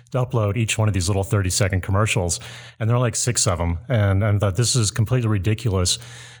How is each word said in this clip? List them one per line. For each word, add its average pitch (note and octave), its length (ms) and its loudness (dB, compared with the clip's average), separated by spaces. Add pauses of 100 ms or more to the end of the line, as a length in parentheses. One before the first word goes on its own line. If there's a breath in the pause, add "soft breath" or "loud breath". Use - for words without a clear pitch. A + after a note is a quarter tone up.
(120 loud breath)
to B2+ 120 0
upload G#2+ 320 0
each A2+ 220 0
one A2 100 4
of G2 60 2
these F#2 140 0
little F#2+ 160 2
thirty-second F#2 580 0
commercials. G2 580 0 (400 loud breath)
And A2 80 -2
there A#2+ 80 2
are, B2 40 2
like, A#2+ 140 0
six - 320 -2
of F2 140 2
'em. E2+ 180 0 (120)
And, G2+ 340 2
and G#2 120 2
I - 20 0
thought, G2 180 0
"This A#2+ 180 2
is A2+ 160 0
completely A#2 380 0
ridiculous G2 680 0 (420 loud breath)